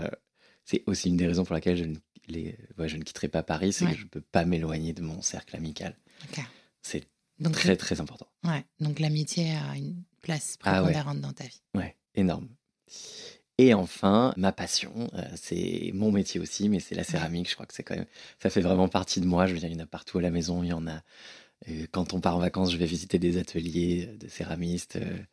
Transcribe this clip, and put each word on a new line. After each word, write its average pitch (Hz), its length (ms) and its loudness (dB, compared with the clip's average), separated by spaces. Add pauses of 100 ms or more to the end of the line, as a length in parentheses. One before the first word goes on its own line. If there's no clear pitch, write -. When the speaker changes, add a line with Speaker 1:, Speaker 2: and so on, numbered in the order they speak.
Speaker 1:
euh, - 40 -4 (580)
c'est - 200 -2
aussi 92 240 0
une 90 80 4
des 87 100 4
raisons 87 180 2
pour - 80 -4
laquelle 90 240 2
je 85 80 -2
ne 80 100 -4 (320)
les... 80 300 -8 (200)
Ouais, 80 120 -4
je 76 80 -6
ne 80 60 -8
quitterai - 240 -6
pas 80 160 0
Paris, 87 300 0
c'est - 120 2
Speaker 2:
Ouais. 165 80 2
Speaker 1:
que - 60 -4
je 104 60 -14
peux - 160 -12
pas 85 240 0
m'éloigner 80 480 0
de 87 80 -10
mon 82 200 -6
cercle - 340 -6
amical. 78 400 -8 (340)
Speaker 2:
Ok. 143 140 -10 (380)
Speaker 1:
C'est - 260 -8 (320)
Speaker 2:
Donc, 156 140 2
Speaker 1:
très, - 160 4
Speaker 2:
le 90 80 6
Speaker 1:
très 87 240 -2
important. - 260 -10 (160)
Speaker 2:
Ouais, 165 220 0 (140)
donc 151 200 -2
l'amitié 156 560 0
a 143 200 -4
une 143 260 -6 (200)
place - 420 -4
Speaker 1:
Ah 190 200 6
ouais. 175 80 6
Speaker 2:
prépondérante 147 300 -2
dans 139 120 -8
ta - 120 -14
vie. - 160 -20 (120)
Speaker 1:
Ouais, 87 220 -4 (200)
énorme. 90 320 2 (1120)
Et 127 160 12
enfin, 101 600 4
ma 95 160 4
passion, - 640 -4
euh, 90 80 -6 (140)
c'est 87 580 -4
mon 107 180 4
métier 95 300 2
aussi, 101 260 -2
mais 101 140 4
c'est - 140 -12
la 90 60 -2
Speaker 2:
Ouais. 87 60 -4
Speaker 1:
céramique. 85 420 -2
Je - 60 -4
crois - 100 -12
que - 80 -18
c'est - 100 -10
quand - 120 -6
même, 90 100 -4 (360)
ça 98 80 2
fait 104 120 2
vraiment 92 280 6
partie 92 320 0
de 87 40 2
moi. 90 220 6
Je 95 60 0
veux 85 60 -2
dire, 82 100 -6
il 82 80 -6
y - 20 -8
en 82 40 -8
a 82 40 -12
partout - 300 -8
à 90 40 2
la 87 100 2
maison, 87 320 0
il 87 60 0
y 85 40 -2
en 82 140 -4
a, 80 140 -8 (680)
euh, 80 220 -8
quand 90 220 -2
on 92 60 -2
part 87 160 2
en 87 40 2
vacances, 90 340 2
je 85 40 -2
vais 85 80 2
visiter 87 320 0
des 87 200 2
ateliers, 87 760 -2
euh, - 60 -16
de - 100 -16
céramistes, 87 680 -4
euh, 90 200 -4 (140)